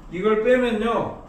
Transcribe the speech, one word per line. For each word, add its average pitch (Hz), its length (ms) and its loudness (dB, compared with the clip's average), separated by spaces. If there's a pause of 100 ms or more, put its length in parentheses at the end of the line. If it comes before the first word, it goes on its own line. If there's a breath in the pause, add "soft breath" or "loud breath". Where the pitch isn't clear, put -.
(100)
이걸 214 320 0
빼면요, 233 880 0